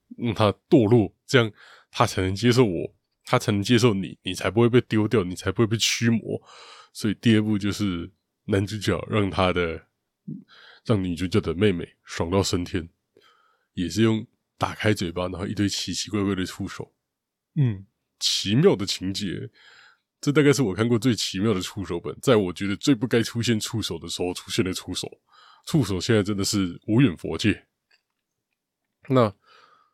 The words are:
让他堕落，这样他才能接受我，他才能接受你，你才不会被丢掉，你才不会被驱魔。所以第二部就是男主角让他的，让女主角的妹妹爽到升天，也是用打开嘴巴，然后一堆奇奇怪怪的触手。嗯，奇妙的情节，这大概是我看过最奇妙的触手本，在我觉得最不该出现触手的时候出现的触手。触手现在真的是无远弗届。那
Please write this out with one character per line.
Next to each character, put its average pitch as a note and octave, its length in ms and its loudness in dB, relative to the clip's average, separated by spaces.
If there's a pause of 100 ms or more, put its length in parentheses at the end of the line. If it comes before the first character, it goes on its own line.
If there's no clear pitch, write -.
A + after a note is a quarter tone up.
(140)
让 A#2 160 -4
他 G#2 220 2 (160)
堕 B2 180 6
落， G#2+ 240 4 (140)
这 C3 140 4
样 A2+ 120 2 (380)
他 - 160 2
才 - 160 -2
能 F#2+ 140 0
接 A#2 160 2
受 B2 120 6
我， E2+ 320 -2 (300)
他 B2+ 140 2
才 - 120 -2
能 G2+ 120 0
接 A#2 160 4
受 A2 160 4
你， F2+ 260 -6
你 F#2 140 -8
才 F#2+ 160 -4
不 G#2+ 100 2
会 A#2+ 80 4
被 A#2+ 120 4
丢 G#2+ 260 0
掉， G#2+ 160 0
你 F2+ 120 -6
才 - 160 -4
不 A#2 120 0
会 - 20 4
被 G#2+ 100 0
驱 A#2 360 0
魔。 G#2+ 280 -2 (540)
所 - 160 -4
以 F#2+ 60 -2
第 A2+ 200 4
二 G#2+ 60 4
部 G#2+ 160 0
就 G2 160 -2
是 F2+ 360 -4 (360)
男 G#2 200 0
主 G#2+ 120 -8
角 F#2 320 -2
让 G2+ 200 0
他 F#2 220 2
的， E2+ 360 -4 (960)
让 G2+ 180 2
女 F2+ 120 -2
主 F2 120 -2
角 F#2+ 140 0
的 D#2+ 120 -4
妹 G2 180 2
妹 E2 320 -8
爽 - 260 -6
到 F#2+ 140 4
升 F2 200 -2
天， E2+ 240 -6 (840)
也 F2 160 -4
是 G2+ 140 0
用 A2+ 220 2 (320)
打 F2+ 180 -4
开 G#2+ 180 0
嘴 F2+ 180 -4
巴， F2+ 120 -4
然 F2+ 100 -6
后 F2+ 140 -8
一 G#2+ 60 -6
堆 G2+ 140 0
奇 - 260 -6
奇 - 160 -8
怪 G2+ 140 -2
怪 G2 120 -2
的 F#2 100 -4
触 F#2+ 240 -8
手。 - 240 -14 (640)
嗯， G#2+ 300 0 (320)
奇 - 380 -2
妙 E3 220 4
的 G2 80 -6
情 F#2+ 280 -6
节， G2+ 360 -8 (720)
这 D3 100 0
大 D3 100 4
概 C#3+ 120 6
是 C3+ 100 0
我 F#2+ 100 0
看 G#2+ 140 0
过 A#2+ 100 2
最 A#2+ 160 2
奇 - 240 -4
妙 G#2+ 160 2
的 F#2 60 -2
触 F#2+ 240 -8
手 E2+ 160 -6
本， - 220 -10
在 B2 160 4
我 F2+ 160 0
觉 G2+ 120 -8
得 G2 120 -4
最 C#3+ 180 2
不 A2 100 -2
该 A#2 160 2
出 A#2 200 -4
现 A2 180 0
触 G#2+ 220 -6
手 E2+ 180 -8
的 E2+ 80 -12
时 - 140 -8
候 F2+ 120 -2
出 - 160 -14
现 G2 140 0
的 F#2 100 -2
触 - 200 -10
手。 - 260 -10 (460)
触 D3+ 180 2
手 F#2+ 160 -2
现 A2+ 160 2
在 G#2 80 4
真 G2+ 140 -2
的 F#2+ 80 -2
是 F2+ 420 -2
无 A2 140 4
远 G2 160 4
弗 E2 200 -6
届。 - 280 -2 (1400)
那 B2 260 2 (580)